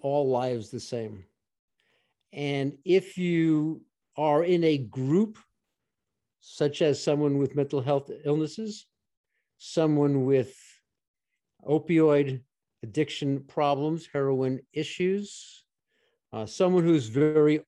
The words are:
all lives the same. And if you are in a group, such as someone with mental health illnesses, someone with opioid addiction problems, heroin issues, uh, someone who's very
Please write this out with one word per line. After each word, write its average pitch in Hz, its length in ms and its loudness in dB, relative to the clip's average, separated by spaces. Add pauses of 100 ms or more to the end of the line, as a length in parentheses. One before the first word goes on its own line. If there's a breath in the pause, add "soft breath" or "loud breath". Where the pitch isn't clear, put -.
all 143 260 0
lives 123 440 -2
the 120 80 -10
same. 107 440 -10 (1120)
And 143 500 -4
if 185 320 2
you 160 680 0 (340)
are 151 260 2
in 175 200 2
a 156 160 2
group, 135 580 0 (1000)
such - 420 -4
as 143 200 2
someone 147 360 0
with 139 180 -2
mental 139 240 -2
health 139 300 -2 (160)
illnesses, 156 640 -4 (720)
someone 147 640 0
with 131 320 0 (1120)
opioid 147 720 2 (400)
addiction 139 600 -4
problems, 147 720 -2
heroin 135 480 -2 (140)
issues, 185 880 -6 (720)
uh, 110 140 -8
someone 180 360 2
who's 160 220 4
very 151 640 4